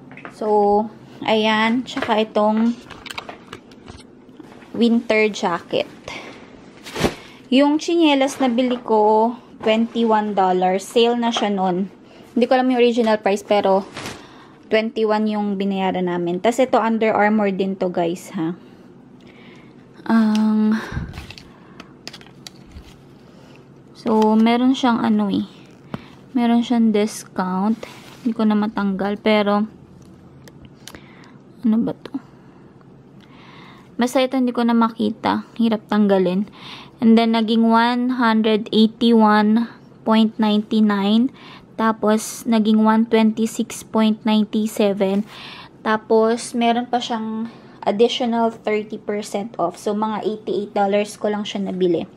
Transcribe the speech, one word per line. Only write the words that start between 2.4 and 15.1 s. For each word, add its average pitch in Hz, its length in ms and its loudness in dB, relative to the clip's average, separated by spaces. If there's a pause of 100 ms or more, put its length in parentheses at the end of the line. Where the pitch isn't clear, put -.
winter 226 560 2
jacket. - 560 -4 (1600)
Yung 285 240 4
tsinelas 294 640 0
na 262 80 2
bili 247 320 0
ko, 220 560 2 (240)
twenty-one 220 720 0
dollars. 185 480 0
Sale 233 320 0
na 233 160 -2
siya 226 240 -2
nun. 190 400 -2 (400)
Hindi 233 160 2
ko 262 80 4
alam 254 160 2
yung 240 80 2
original 233 400 2
price, 202 240 -2
pero 196 400 2 (880)
twenty-one 220 560 0